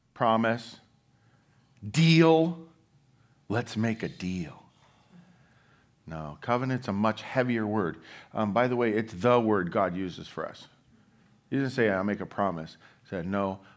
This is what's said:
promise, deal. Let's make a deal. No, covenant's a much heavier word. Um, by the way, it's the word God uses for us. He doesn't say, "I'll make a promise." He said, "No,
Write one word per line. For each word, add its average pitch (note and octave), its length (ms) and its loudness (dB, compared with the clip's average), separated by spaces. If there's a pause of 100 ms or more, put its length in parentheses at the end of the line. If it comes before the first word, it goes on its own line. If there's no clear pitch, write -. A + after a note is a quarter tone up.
(140)
promise, A#2 640 2 (1080)
deal. D#3+ 800 4 (800)
Let's A2+ 260 -4
make A2 280 -2
a E2 60 -4
deal. F2+ 520 -8 (1400)
No, D#2 360 -12
covenant's B2+ 460 -2
a G#2 60 -2
much G#2+ 300 -2
heavier B2 420 -2
word. G#2 320 -2 (340)
Um, G#2+ 220 -2
by A#2+ 140 4
the B2 80 -2
way, A#2+ 160 0
it's A2 200 -2
the A#2+ 280 4
word G2+ 320 2
God F#2 240 0
uses F2+ 320 -8
for D#2 200 -10
us. - 200 -18 (840)
He A#2+ 60 -4
doesn't C3+ 160 -2
say, B2 180 2
"I'll F#2+ 140 0
make G#2 180 -2
a F2+ 60 -6
promise." F2 500 -4 (240)
He - 80 -20
said, F2 160 -6
"No, F#2+ 360 -4 (160)